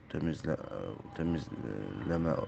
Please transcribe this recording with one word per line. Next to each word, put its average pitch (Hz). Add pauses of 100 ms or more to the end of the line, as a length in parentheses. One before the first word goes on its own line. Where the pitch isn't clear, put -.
temizle-, 78 (580)
temizleme 78 (140)